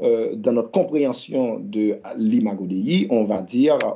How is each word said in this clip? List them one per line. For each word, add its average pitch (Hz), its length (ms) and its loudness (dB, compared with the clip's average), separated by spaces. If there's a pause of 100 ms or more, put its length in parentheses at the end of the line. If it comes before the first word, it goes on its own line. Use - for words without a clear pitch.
euh, 113 320 0
dans 113 160 -2
notre 117 180 0
compréhension 135 880 -2
de 104 360 -2 (220)
l'imago 107 500 0
Dei, 113 420 0
on 113 140 4
va 101 180 0
dire 135 360 2 (180)